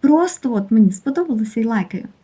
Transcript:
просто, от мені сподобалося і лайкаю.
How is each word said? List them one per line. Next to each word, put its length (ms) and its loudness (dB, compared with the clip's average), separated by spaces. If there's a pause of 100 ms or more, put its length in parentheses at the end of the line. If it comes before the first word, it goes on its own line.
просто, 540 2
от 160 -2
мені 220 4
сподобалося 680 -4
і 40 0
лайкаю. 400 -4 (200)